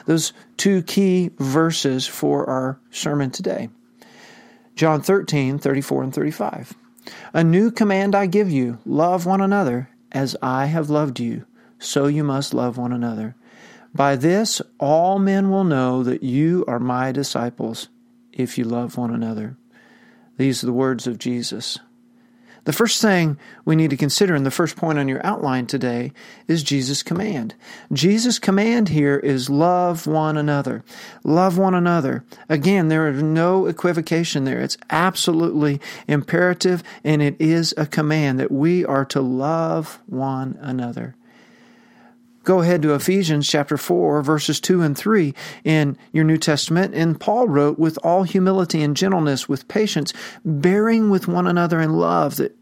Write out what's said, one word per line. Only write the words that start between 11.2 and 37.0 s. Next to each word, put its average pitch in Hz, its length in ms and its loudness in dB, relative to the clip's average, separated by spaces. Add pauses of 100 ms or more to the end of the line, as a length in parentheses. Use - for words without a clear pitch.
so - 260 0
you 147 180 0
must 139 300 -2
love 123 240 -2
one 123 160 -4
another. 113 420 -6 (600)
By 139 200 2
this, 175 460 0 (160)
all 165 400 2
men 196 320 2
will 190 140 2
know 131 400 0
that 123 180 -2
you 151 460 0
are 123 120 -2
my 123 320 -2
disciples, 120 800 -6 (420)
if 127 280 -6
you 123 40 -2
love 120 320 -4
one 120 160 -4
another." 113 460 -6 (800)
These 135 240 0
are 123 60 -6
the 123 60 0
words 127 340 -2
of 117 100 -4
Jesus. 120 640 -6 (840)
The 151 80 -2
first 226 280 0
thing 170 360 2 (280)
we 160 100 4
need 160 140 4
to 135 80 -2
consider 165 380 2
in 139 80 0
the 135 80 -2
first 160 240 -2
point 160 240 -2
on 139 80 0
your 131 180 -4
outline 131 400 -2
today 123 460 -4 (360)
is 165 140 0
Jesus' 139 400 -2
command. 165 540 -6 (360)
Jesus' 208 460 2
command 214 520 2
here 143 260 2
is 135 340 0
love 175 560 2
one 156 320 0
another. 143 460 -2 (400)
Love 175 340 2
one 190 160 2
another. 170 520 0 (220)
Again, 160 420 2
there 156 200 2
is 139 140 -2
no 170 420 2
equivocation 165 800 -2
there. 131 160 -2
It's 131 180 -4 (140)
absolutely 160 880 0 (280)
imperative, 175 760 0 (200)